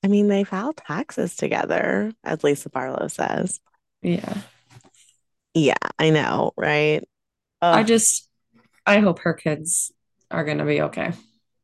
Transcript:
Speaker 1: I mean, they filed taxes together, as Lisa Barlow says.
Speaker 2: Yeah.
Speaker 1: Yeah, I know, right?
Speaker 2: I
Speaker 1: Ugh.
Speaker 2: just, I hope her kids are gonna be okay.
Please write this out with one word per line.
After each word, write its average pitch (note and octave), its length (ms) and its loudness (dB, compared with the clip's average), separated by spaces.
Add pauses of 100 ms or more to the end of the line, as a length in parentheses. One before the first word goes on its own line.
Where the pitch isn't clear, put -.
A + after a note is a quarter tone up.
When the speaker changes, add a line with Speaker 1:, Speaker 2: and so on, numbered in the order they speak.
Speaker 1:
I G3 60 0
mean, G#3 200 4
they G3 160 2
filed G#3 340 -6
taxes - 580 -6
together, - 760 -2 (120)
as D#3+ 180 -6
Lisa C#3+ 280 0
Barlow C3 380 -6
says. - 520 -4 (400)
Speaker 2:
Yeah. F3+ 420 -4 (1120)
Speaker 1:
Yeah, D#3 200 4 (240)
I D#3+ 120 4
know, - 460 2
right? D3+ 500 0 (540)
Speaker 2:
I E3+ 200 4
Speaker 1:
Ugh. A3 60 2
Speaker 2:
just, A3+ 420 2 (580)
I G3+ 140 6
hope F#3 200 4
her E3 140 -2
kids D#3 580 -4 (380)
are - 140 -4
gonna D3+ 200 -4
be D3 180 0
okay. - 300 -4 (520)